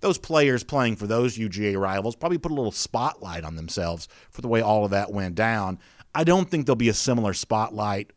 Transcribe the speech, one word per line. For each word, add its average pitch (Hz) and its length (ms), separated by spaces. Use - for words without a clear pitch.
those 190 180
players 143 440
playing 120 340
for 104 100
those 113 320
U 113 100
G 101 240
A 98 60
rivals 98 360
probably 170 220
put 160 160
a - 20
little 120 160
spotlight 98 720
on 80 140
themselves 85 500
for - 120
the 123 60
way 113 120
all 107 240
of 98 60
that 98 200
went 95 240
down. 104 440
I 160 120
don't 175 260
think 151 160
there'll 135 100
be 117 120
a 104 60
similar 113 400
spotlight 107 840